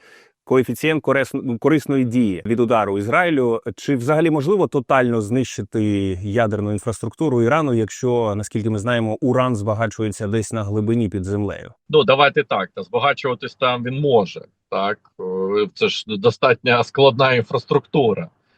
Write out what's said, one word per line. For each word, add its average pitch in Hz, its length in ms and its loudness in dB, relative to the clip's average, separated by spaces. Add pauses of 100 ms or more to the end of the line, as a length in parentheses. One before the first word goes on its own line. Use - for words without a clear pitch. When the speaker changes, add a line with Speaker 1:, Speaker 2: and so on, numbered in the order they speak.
(480)
Speaker 1:
Коефіцієнт 131 560 0
корис-, 131 560 -2
корисної 139 460 2
дії 110 400 0
від 113 140 0
удару 110 380 2
Ізраїлю. 127 640 0 (140)
Чи - 200 -2
взагалі 151 340 2
можливо 156 380 2
тотально 127 540 2
знищити 110 640 -2 (400)
ядерну 104 480 0
інфраструктуру 117 720 -2
Ірану, 135 320 2
якщо, 113 600 -2
наскільки 107 340 -4
ми 110 100 -2
знаємо, 113 420 -2
уран 127 340 2
збагачується 107 720 -4
десь 107 260 -2
на 113 100 -4
глибині 107 460 0
під 95 140 -4
землею? 98 480 -6 (180)
Speaker 2:
Ну, 147 140 4
давайте 139 400 4
так, 98 320 -4
та 98 80 -10
збагачуватись 123 720 -2
там 123 280 -2
він 131 180 -6
може, 117 400 2 (280)
так? 98 280 -2 (220)
Е, 95 540 -2
це 107 140 0
ж - 200 -4
достатньо 117 760 2
складна 135 500 2
інфраструктура. 117 960 0 (280)